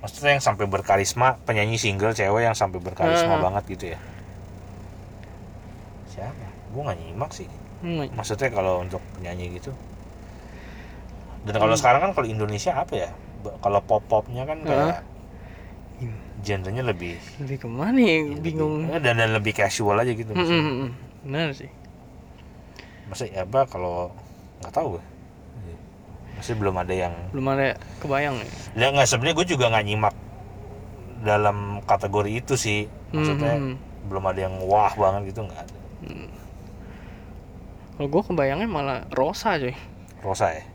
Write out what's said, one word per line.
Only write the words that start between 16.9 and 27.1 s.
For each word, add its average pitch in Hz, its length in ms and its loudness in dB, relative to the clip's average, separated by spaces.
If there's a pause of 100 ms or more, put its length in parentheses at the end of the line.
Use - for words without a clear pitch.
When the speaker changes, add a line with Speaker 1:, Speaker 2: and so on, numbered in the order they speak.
Speaker 2:
Lebih 135 200 -6
kemana 135 380 0
ya? 214 260 8
Speaker 1:
Iya, 147 160 -2
Speaker 2:
Bingung. 156 440 0
Speaker 1:
lebih, 165 100 0
eh, - 100 0
dan, 120 140 6
dan 113 160 6
lebih 107 220 2
casual 101 420 4
aja 120 160 4
gitu 110 160 -4
Speaker 2:
Hmm, 110 100 0
Speaker 1:
maksudnya. 170 240 4
Speaker 2:
hmm, 147 160 2
hmm. 131 120 -2 (320)
Benar 147 300 -2
sih. - 180 -12 (1400)
Speaker 1:
Maksudnya 98 360 -6
apa 110 220 2
kalau 90 480 -4 (480)
nggak - 120 -12
tahu 160 200 0
gue. 85 120 -8 (1300)
Maksudnya 110 260 -4
belum 98 200 2
ada 90 180 0
yang 87 180 0 (140)